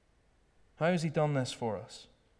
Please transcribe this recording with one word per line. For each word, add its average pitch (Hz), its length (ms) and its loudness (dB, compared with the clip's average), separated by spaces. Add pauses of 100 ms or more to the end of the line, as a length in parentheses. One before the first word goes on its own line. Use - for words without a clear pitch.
(800)
How 151 60 2
has 175 180 4
he 165 40 2
done 151 260 2
this 127 180 0
for 110 240 -4
us? - 320 -14 (320)